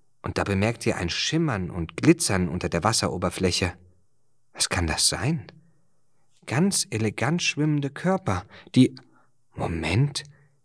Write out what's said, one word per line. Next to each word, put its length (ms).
Und 160
da 60
bemerkt 420
ihr 120
ein 120
Schimmern 600
und 280
Glitzern 520
unter 200
der 140
Wasseroberfläche. 880
Was 160
kann 180
das 200
sein? 380
Ganz 440
elegant 540
schwimmende 460
Körper, 560
die, 220
Moment, 720